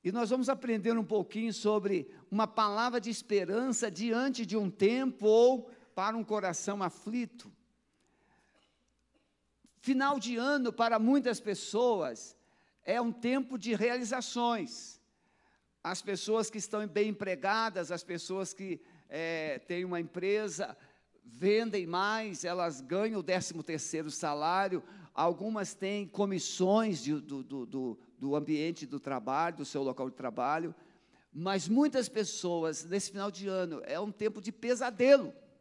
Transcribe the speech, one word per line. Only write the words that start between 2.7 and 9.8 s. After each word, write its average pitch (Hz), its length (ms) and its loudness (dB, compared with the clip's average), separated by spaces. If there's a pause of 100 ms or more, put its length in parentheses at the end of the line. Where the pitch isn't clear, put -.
de 220 120 -6
esperança 208 800 0
diante 240 520 0
de 196 140 -2
um 196 140 0
tempo 240 560 2
ou 240 440 8 (220)
para 214 240 0
um 220 60 -2
coração 202 580 -2
aflito. 220 680 -6 (2250)
Final 269 420 2